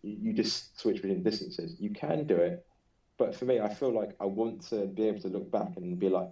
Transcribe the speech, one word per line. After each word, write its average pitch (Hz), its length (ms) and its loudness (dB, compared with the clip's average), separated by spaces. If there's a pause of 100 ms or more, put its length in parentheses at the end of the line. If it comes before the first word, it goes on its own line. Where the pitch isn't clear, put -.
You, - 200 -8
you 107 100 0
just - 480 -2
switch 107 220 2
between 95 200 0
distances. 98 580 -2
You 104 100 -4
can 156 360 -2
do 156 100 4
it, 175 300 2 (520)
but 107 160 2
for - 100 -6
me, 123 160 4
I 107 120 0
feel 131 180 0
like 104 300 0
I 98 60 0
want 107 420 0
to 104 180 0
be 95 220 -2
able 101 120 -2
to 92 80 -4
look 95 220 -4
back 98 260 0
and 90 220 -4
be 95 100 4
like 90 240 2